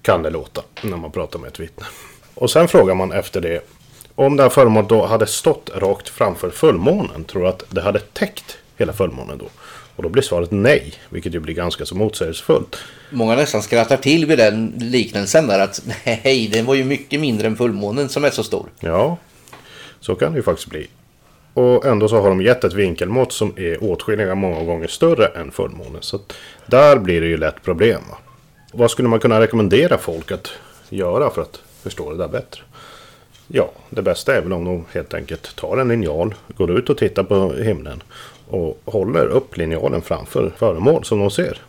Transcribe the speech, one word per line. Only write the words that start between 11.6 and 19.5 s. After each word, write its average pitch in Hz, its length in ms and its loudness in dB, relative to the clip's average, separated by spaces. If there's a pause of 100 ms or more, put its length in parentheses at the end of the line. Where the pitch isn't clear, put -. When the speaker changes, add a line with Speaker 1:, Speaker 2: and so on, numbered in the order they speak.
Speaker 1:
så 87 100 -12
motsägelsefullt. 95 840 -2 (320)
Speaker 2:
Många 113 260 0
nästan 143 260 0
skrattar 117 360 2
till 151 280 2
vid 151 120 4
den 110 400 2
liknelsen 117 680 0
där, 98 120 2
att 98 220 -2 (240)
nej, 117 480 0
den 113 120 2
var 135 100 4
ju 135 80 2
mycket 139 360 -4
mindre 113 280 0
än 107 100 0
fullmånen 117 520 -2
som 143 140 -2
är 143 60 4
så 110 140 -4
stor. - 220 -4 (140)
Speaker 1:
Ja, 107 380 0 (840)